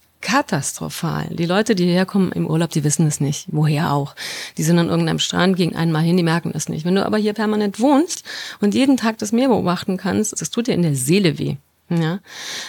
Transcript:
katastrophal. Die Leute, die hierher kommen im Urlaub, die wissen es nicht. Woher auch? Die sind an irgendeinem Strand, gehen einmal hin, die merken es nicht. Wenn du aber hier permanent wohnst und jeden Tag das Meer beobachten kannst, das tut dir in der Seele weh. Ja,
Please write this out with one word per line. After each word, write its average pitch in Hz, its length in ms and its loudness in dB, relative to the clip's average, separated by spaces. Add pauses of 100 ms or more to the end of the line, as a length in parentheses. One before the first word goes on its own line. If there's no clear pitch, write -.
(200)
katastrophal. 156 1120 -2
Die 170 160 -4
Leute, 208 280 2
die 180 120 2
hierher 180 200 2
kommen 196 240 2
im 165 160 -2
Urlaub, 165 240 0
die 147 140 0
wissen 151 240 2
es 147 100 -2
nicht. 143 320 -2
Woher 151 420 0
auch? 143 220 -2 (440)
Die 165 40 -2
sind 170 160 4
an 170 120 2
irgendeinem 165 280 0
Strand, 180 380 2
gehen 170 180 0
einmal 165 280 0
hin, 170 140 4
die 180 60 4
merken 165 320 0
es - 140 -6
nicht. 160 160 -6
Wenn 180 100 0
du 196 100 2
aber 208 120 0
hier 208 160 0
permanent 214 480 -2
wohnst 285 420 2 (380)
und 208 140 2
jeden 262 220 4
Tag 220 220 -2
das 214 140 -6
Meer 240 160 4
beobachten 185 480 0
kannst, 202 440 -2
das 160 100 -6
tut 240 180 -2
dir 208 60 2
in 175 80 2
der 156 120 2
Seele 151 460 2
weh. 139 160 -2 (360)
Ja, 170 280 0 (480)